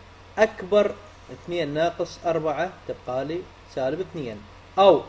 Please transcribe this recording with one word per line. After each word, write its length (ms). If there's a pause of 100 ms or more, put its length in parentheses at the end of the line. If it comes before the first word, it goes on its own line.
(380)
أكبر 560 (380)
اثنين 420
ناقص 500
أربعة 480 (160)
تبقى 360
لي 180 (320)
سالب 260
اثنين. 400 (380)
أو 300